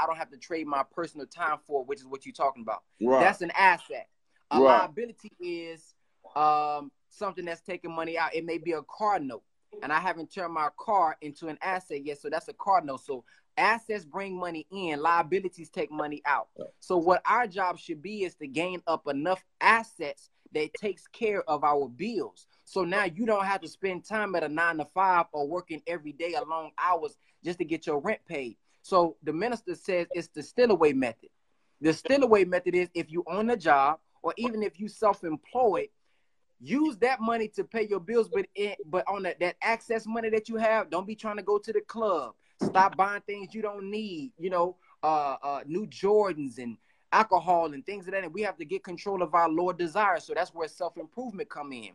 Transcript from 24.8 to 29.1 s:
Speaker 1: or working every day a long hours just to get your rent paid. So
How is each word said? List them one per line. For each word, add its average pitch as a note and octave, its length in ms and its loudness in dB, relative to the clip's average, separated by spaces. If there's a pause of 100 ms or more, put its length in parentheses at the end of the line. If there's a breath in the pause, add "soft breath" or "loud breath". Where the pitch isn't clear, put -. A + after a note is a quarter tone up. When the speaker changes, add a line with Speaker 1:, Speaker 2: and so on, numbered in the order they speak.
Speaker 1:
or D3 140 -2
working D#3+ 400 -8
every D3+ 260 -6
day E3 220 -4
a D3 100 -2
long D#3 340 -6
hours E3 380 0 (280)
just F3 140 -4
to E3+ 60 -2
get D#3 220 -6
your D3+ 140 0
rent G3+ 260 -2
paid. C3+ 300 -8 (260)
So F3 400 2